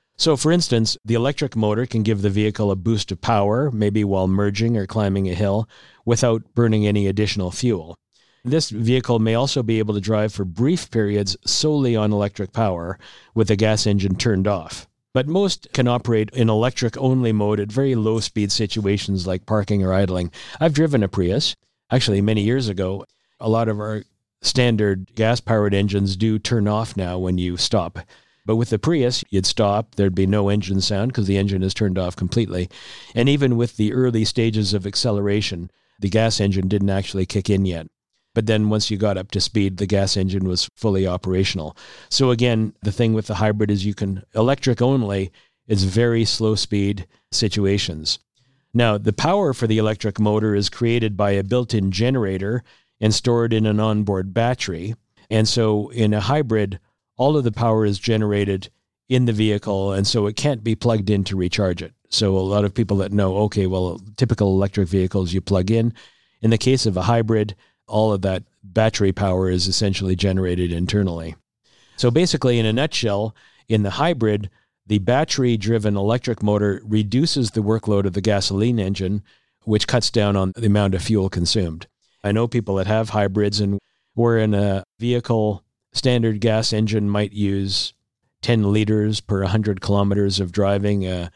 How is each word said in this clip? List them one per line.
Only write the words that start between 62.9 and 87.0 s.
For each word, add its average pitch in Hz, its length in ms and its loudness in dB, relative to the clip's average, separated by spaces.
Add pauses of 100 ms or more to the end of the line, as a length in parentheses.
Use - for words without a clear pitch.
that 95 140 -2
know, 98 280 0
okay, 101 280 0
well, 92 340 -2 (140)
typical 107 380 2
electric 98 340 0
vehicles 92 440 0
you 92 100 -2
plug 95 280 0
in. 117 240 2 (480)
In 110 80 2
the 113 80 4
case 127 280 2
of 98 120 0
a 92 60 0
hybrid, 107 500 2 (340)
all 110 240 2
of 98 100 -2
that 95 220 -2 (200)
battery 104 480 2
power 92 400 0
is 90 160 0
essentially 95 480 0
generated 90 560 0
internally. 85 640 -2 (600)
So 123 140 2
basically, 139 480 2
in 113 80 2
a 110 80 2
nutshell, 113 640 -2 (320)
in 110 160 2
the 98 80 -2
hybrid, 110 580 0 (380)
the 104 120 2
battery-driven 113 960 0
electric 110 460 -2
motor 104 420 2
reduces 107 680 0
the 110 100 -2
workload 104 440 0
of 95 80 -2
the 98 80 -4
gasoline 104 580 0
engine, 98 420 -2 (440)
which 107 220 2
cuts - 220 0
down 101 260 2
on 95 200 0
the 117 100 -4
amount 101 300 4
of 85 80 -2
fuel 98 260 2
consumed. 87 560 -2 (380)
I 101 80 0
know 113 160 0
people 104 280 -2
that 95 120 -2
have 110 220 0
hybrids, 101 500 0
and 101 200 0 (360)
where 117 240 4
in 107 140 2
a 101 300 0 (160)
vehicle, 117 640 0 (300)
standard 117 460 2
gas 110 320 0
engine 107 380 0